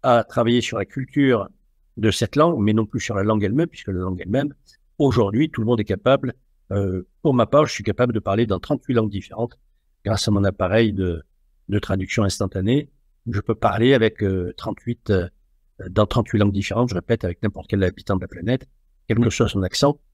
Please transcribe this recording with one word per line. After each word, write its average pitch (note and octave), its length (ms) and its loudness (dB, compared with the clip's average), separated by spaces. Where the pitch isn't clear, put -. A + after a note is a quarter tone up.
à A#2+ 200 4
travailler A#2+ 380 0
sur A2+ 160 -6
la G2 80 -2
culture C3 640 0
de A2 140 2
cette - 240 -2
langue, D#3 240 2
mais G#2 140 2
non A2 120 2
plus - 140 -6
sur G2+ 160 -6
la G2 80 0
langue G#2+ 200 2
elle-même, C3 240 0
puisque - 200 -14
la F#2 120 -4
langue F#2 220 -6
elle-même, C3 320 -2
aujourd'hui, B2 520 2
tout A#2+ 120 -6
le G#2+ 60 -2
monde A#2 120 2
est G2+ 60 -2
capable, B2+ 480 0
euh, F#2+ 320 -2
pour D3 120 2
ma A#2 120 4
part, C#3+ 200 4
je - 80 -6
suis G#2 100 -10
capable B2 300 -2
de G#2+ 60 -2
parler G2+ 260 0
dans G2 140 -2
trente-huit - 340 -4
langues A2 160 2
différentes G#2 480 -8
grâce G#2+ 240 -2
à G#2+ 40 2
mon G2+ 120 4
appareil G2+ 500 2
de, F2+ 300 -4
de G2+ 100 0
traduction F#2+ 440 -2
instantanée. G2+ 680 -2
Je G2+ 100 -2
peux G#2+ 160 -2
parler A2 380 2
avec, A2+ 280 2
euh, F#2+ 360 -2
trente-huit, - 520 -10
euh, F2+ 200 2
dans G#2 160 2
trente-huit A2 340 0
langues G2+ 120 4
différentes, G2+ 380 -2
je G2+ 60 -6
répète, - 280 -2
avec F2 180 -6
n'importe - 280 -6
quel G2 140 0
habitant F#2 340 -2
de F#2 40 -4
la F#2 60 -10
planète, A#2 400 -4
quel A2+ 120 2
que A#2 100 4
soit G#2+ 180 0
son G2 160 -2
accent. C#3 360 0